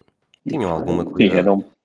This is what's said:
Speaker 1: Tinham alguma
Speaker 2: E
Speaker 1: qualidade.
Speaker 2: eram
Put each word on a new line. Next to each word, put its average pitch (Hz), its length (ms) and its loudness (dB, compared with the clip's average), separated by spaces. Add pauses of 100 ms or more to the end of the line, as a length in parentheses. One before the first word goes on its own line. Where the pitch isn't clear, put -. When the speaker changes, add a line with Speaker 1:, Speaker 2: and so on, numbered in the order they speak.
(480)
Speaker 1:
Tinham 107 240 -2
alguma 85 320 -2
Speaker 2:
E - 40 -8
Speaker 1:
qualidade. 92 320 2
Speaker 2:
eram 98 260 2 (180)